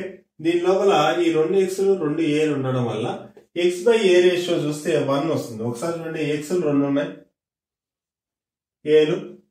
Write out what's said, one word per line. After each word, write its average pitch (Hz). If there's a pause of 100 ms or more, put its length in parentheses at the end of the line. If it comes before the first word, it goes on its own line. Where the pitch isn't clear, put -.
(440)
దీని 170
లోపల 196 (320)
ఈ 165 (100)
రెండు 165
ఎక్స్లు, 196 (120)
రెండు 151 (180)
ఏలు 156
ఉండడం 131
వల్ల 110 (600)
X 175 (160)
by 226 (160)
A 180
రేషియో 175 (100)
చూస్తే 151 (200)
వన్ 143 (100)
వస్తుంది. 113
ఒకసారి 165
చూడండి, 160 (140)
ఎక్స్లు 175
రెండు 139
ఉన్నాయి, 139 (1900)
ఏలు 156 (360)